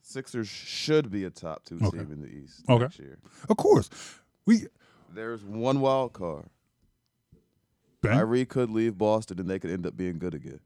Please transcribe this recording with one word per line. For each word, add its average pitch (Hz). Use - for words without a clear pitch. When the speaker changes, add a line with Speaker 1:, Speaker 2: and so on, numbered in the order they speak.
Speaker 1:
Sixers 123
should -
be 98
a 90
top -
two 85
Speaker 2:
Okay. 101
Speaker 1:
team 76
in 73
the 73
East 69
Speaker 2:
Okay. 120
Speaker 1:
next 143
year. 69
Speaker 2:
Of -
course. -
We 214
Speaker 1:
There's 110
one 117
wild 135
card. 82
Speaker 2:
Ben? 107
Speaker 1:
Kyrie 120
could 123
leave 110
Boston 107
and 90
they 95
could 90
end 87
up -
being 90
good 85
again. 73